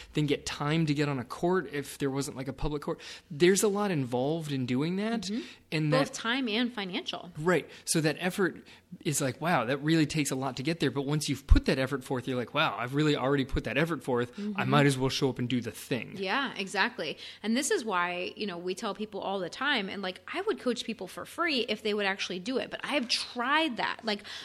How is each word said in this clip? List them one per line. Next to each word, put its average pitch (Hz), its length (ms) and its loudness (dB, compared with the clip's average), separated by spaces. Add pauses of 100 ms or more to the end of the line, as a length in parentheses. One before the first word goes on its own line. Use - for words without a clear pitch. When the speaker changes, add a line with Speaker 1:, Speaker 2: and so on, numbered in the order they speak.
(140)
Speaker 1:
then 151 120 2
get 139 180 0
time 151 420 2
to 143 80 4
get 143 140 2
on 135 120 -2
a 127 40 -4
court 175 480 0
if 143 260 -6
there 139 120 0
wasn't, 139 260 -4
like, 135 120 -6
a 127 40 -4
public 147 300 -4
court. - 160 -4 (320)
There's 180 320 6
a 220 60 6
lot 202 240 2
involved 143 580 0
in 131 160 0
doing 147 300 2
that, 208 240 -2
Speaker 2:
Mm-hmm. 202 200 -4 (300)
Speaker 1:
and 156 220 2
Speaker 2:
Both 269 160 4
Speaker 1:
that - 60 -14
Speaker 2:
time 247 340 -2
and 233 240 0
financial. 190 640 -6
Speaker 1:
Right. 160 300 2 (160)
So - 160 2
that 147 180 2
effort 185 380 0 (480)
is 147 160 0
like, 131 200 -2
wow, 151 260 4
that 139 180 0
really 160 220 6
takes 147 260 0
a - 20 -2
lot 131 220 -2
to 143 80 -6
get 165 160 -2
there. 139 100 2
But 135 120 -2
once 147 260 0
you've 135 180 -2
put - 200 8
that 156 120 2
effort 131 240 0
forth, 123 240 -2
you're 131 100 -2
like, 117 180 -4
wow, 151 220 2
I've 123 200 -2
really 151 180 6
already 135 300 2
put 139 200 -2
that 117 140 0
effort 160 240 0
forth. 123 340 0
I 202 60 -8
Speaker 2:
Mm-hmm. 175 280 0
Speaker 1:
might 143 160 6
as 131 120 4
well 131 120 2
show 139 180 0
up 123 100 -4
and 123 100 -2
do 127 120 0
the 101 100 -6
thing. 104 460 -6
Speaker 2:
Yeah, 202 400 -2
exactly. 196 600 -2 (280)
And 226 120 2
this 294 140 0
is 349 140 2
why, 180 500 -2
you 202 140 -6
know, 175 100 -6
we 185 160 -4
tell 202 180 -6
people 208 280 -6
all 196 180 -4
the 170 120 -4
time, 262 400 -2
and, 202 100 -8
like, 185 220 -6 (100)
I 320 80 -4
would 403 180 -2
coach 240 260 -2
people 214 220 -6
for - 200 -10
free 311 420 0
if 214 140 -4
they 208 100 -2
would 202 140 0
actually 190 320 -4
do 233 180 -4
it. 170 140 -4
But - 120 -8
I've 247 240 -2
tried 262 720 0
that. - 260 -2
Like, 208 200 -2 (220)